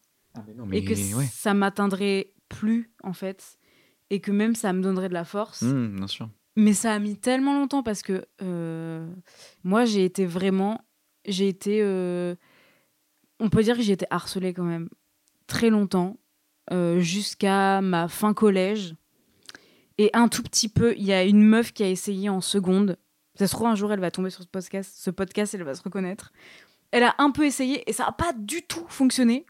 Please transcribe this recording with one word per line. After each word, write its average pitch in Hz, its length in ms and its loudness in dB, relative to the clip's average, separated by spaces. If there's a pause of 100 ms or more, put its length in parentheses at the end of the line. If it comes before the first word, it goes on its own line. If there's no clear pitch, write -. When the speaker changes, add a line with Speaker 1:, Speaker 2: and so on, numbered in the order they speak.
(360)
Speaker 1:
Ah, 113 120 -16
mais - 60 -18
non, 113 180 -12
Speaker 2:
Et 190 120 0
que 101 100 -2
Speaker 1:
mais 101 220 -2
ouais. 139 160 0
Speaker 2:
ça - 220 -2
m'atteindrait 196 800 0 (160)
plus, 226 420 -2 (120)
en 185 100 -8
fait. - 440 -12 (520)
Et 196 120 -2
que 202 100 -4
même, 214 240 2
ça 190 180 -2
me 185 80 0
donnerait 185 280 -2
de 180 40 -8
la 170 120 -4
force. - 360 -8
Speaker 1:
Hmm, 120 340 0
bien 95 120 -6
sûr. 113 220 -10 (260)
Speaker 2:
Mais 214 180 6
ça 220 200 0
a 208 60 -2
mis 208 180 -4
tellement 269 360 0
longtemps 277 300 0
parce 214 180 -6
que, - 240 -6 (160)
euh... 165 640 -8 (560)
moi, 208 220 4
j'ai 208 180 2
été 185 220 0
vraiment, 190 580 0 (420)
j'ai 196 220 0
été, 202 340 0
euh... 180 540 -2 (1040)
On 220 100 0
peut 220 140 6
dire 240 140 2
que 240 60 2
j'ai 202 100 4
été 180 160 -2
harcelée 180 440 -4
quand 180 100 -6
même 170 260 -4 (580)
très - 240 2
longtemps, 190 460 2 (540)
euh, 175 280 2
jusqu'à 196 800 0
ma 175 260 0
fin 214 260 0
collège. 190 600 2 (1040)
Et 208 160 6
un 233 140 6
tout 233 160 -4
petit - 260 -2
peu, 233 280 2
il 202 60 -6
y 196 100 0
a 185 100 4
une 208 200 8
meuf 220 300 4
qui 214 100 -4
a 185 60 2
essayé 190 400 -4
en 190 120 -2
seconde. 190 560 2 (380)
Ça 196 120 2
se - 60 -4
trouve, 226 140 -2
un 226 80 2
jour, 208 160 -2
elle 202 80 -2
va 170 120 -2
tomber 185 180 -4
sur 180 140 -14
ce 175 40 -20
podcast, 190 480 -10
ce - 140 -8
podcast, 196 460 -4
elle 180 80 -8
va 135 120 -6
se - 80 -14
reconnaître. 190 480 -8 (600)
Elle 240 120 4
a 240 160 4
un 285 120 4
peu 294 140 0
essayé 269 420 -2
et - 60 -2
ça - 140 -4
a - 40 -2
pas 339 220 -2
du 226 300 -8
tout 339 240 -10
fonctionné, 254 640 2